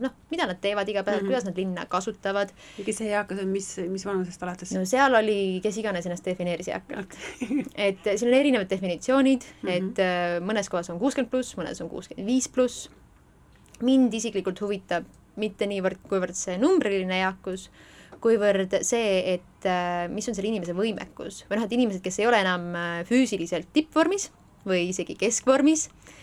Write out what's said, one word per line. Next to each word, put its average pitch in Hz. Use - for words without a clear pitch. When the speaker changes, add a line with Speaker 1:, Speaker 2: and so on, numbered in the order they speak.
Speaker 1:
noh, 247
mida 330
nad 185
teevad 202
iga 196
päev, 208
Speaker 2:
Mhm. 196
Speaker 1:
kuidas 247
nad 180
linna 185
kasutavad. 196
Speaker 2:
Ja 202
kes 214
see 220
eakas 202
on, 190
mis, 190
mis 185
vanusest 185
alates? 180
Speaker 1:
No 185
seal 254
oli, 202
kes 208
iganes 196
ennast 175
defineeris 180
eakalt. -
Speaker 2:
Okei. 254
<laughs> -
Speaker 1:
Et 196
siin 208
on 240
erinevad 262
definitsioonid, 247
Speaker 2:
Mhm. 202
Speaker 1:
et, 190
eh, 175
mõnes 202
kohas 175
on 175
kuuskümmend 254
pluss, 254
mõnes -
on 170
kuuskümmend -
viis 254
pluss. -
Mind 254
isiklikult 196
huvitab 196
mitte 208
niivõrd, 185
kuivõrd 180
see 180
numbriline 214
eakus, 190
kuivõrd 202
see, 202
et, -
äh, 175
mis 202
on 226
selle 190
inimese 180
võimekus. 196
Või 202
noh, 226
et 190
inimesed, 226
kes 185
ei 214
ole 240
enam, 180
äh, 170
füüsiliselt 185
tippvormis 320
või 180
isegi 185
keskvormis, 269